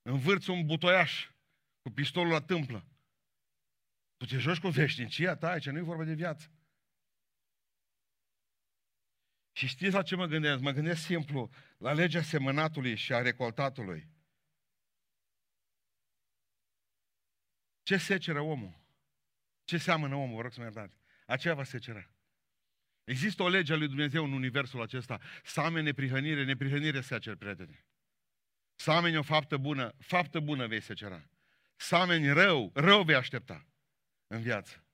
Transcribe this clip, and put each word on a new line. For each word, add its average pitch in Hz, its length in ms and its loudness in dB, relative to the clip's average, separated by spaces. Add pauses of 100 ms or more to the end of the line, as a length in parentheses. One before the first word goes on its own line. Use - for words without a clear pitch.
Învârți 143 480 2
un 180 160 0
butoiaș 170 600 2 (600)
cu 107 60 -10
pistolul 165 380 0
la 156 100 4
tâmplă. 143 440 -2 (1300)
Tu 127 80 -10
te 131 120 -4
joci 151 220 0
cu 190 80 -2
veșnicia 151 680 0
ta, 165 140 -4
aici 147 200 -4
nu 143 80 -6
e 175 40 -4
vorba 160 220 -6
de 160 100 -4
viață. 156 380 -6 (3000)
Și 131 160 -4
știți 180 260 0
la 196 80 4
ce 185 140 -2
mă 180 100 0
gândesc? 151 360 0
Mă 143 100 0
gândesc 156 300 -2
simplu 147 480 -4 (280)
la 127 160 -2
legea 165 280 2
semănatului 139 760 0
și - 180 -4
a 120 80 4
recoltatului. 120 840 -2 (3750)
Ce 196 140 2
seceră 170 420 -2
omul? 127 400 -6 (840)
Ce 170 140 -2
seamănă 151 380 0
omul, 131 200 -4
vă 113 60 -6
rog 120 100 -8
să 120 80 -20
mă 117 60 -12
iertați? 104 320 -12 (280)
Aceea 139 280 0
va 139 100 -4
secera. - 460 -12 (920)
Există 160 400 -2
o 180 60 6
lege 175 240 4
a - 20 4
lui 151 120 0
Dumnezeu 143 360 -2
în 139 80 -2
universul 131 500 -2
acesta. 113 380 -8 (240)
Să - 160 -6
ameni 160 260 0
neprihănire, 139 580 0
neprihănire 135 580 0
secer, 113 340 -6
prietene. 90 500 -12 (920)
Să - 160 -2
ameni 165 260 4
o 147 60 2
faptă 151 340 0
bună, 135 400 -2
faptă 175 420 -2
bună 147 280 -2
vei 107 140 -2
secera. 98 480 -12 (480)
Să - 180 -2
ameni 165 380 4
rău, 156 400 6
rău 190 300 6
vei 156 120 6
aștepta 120 500 -4 (600)
în 113 140 -8
viață. 110 520 -4